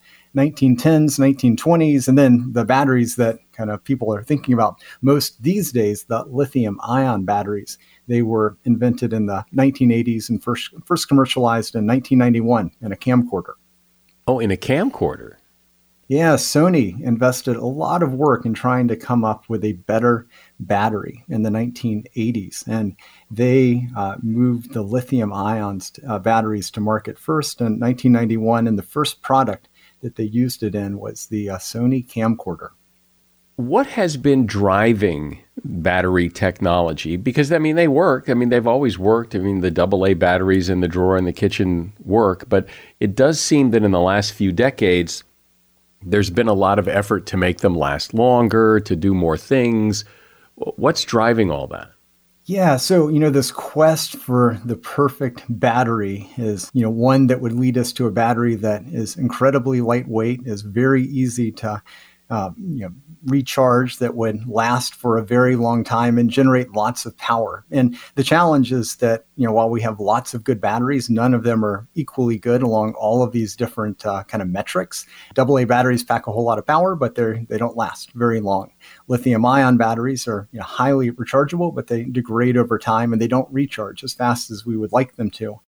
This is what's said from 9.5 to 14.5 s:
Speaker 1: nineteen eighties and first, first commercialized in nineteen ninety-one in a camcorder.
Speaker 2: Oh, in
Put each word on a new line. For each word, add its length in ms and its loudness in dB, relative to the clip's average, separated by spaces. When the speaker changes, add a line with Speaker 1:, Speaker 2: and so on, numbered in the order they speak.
Speaker 1:
nineteen 400 2
eighties 400 -2
and 120 -2
first, 300 -6
first 240 -2
commercialized 640 2
in 100 -2
nineteen 340 2
ninety-one 520 2
in 120 -8
a 40 -8
camcorder. 580 0
Speaker 2:
Oh, 100 2
in 140 0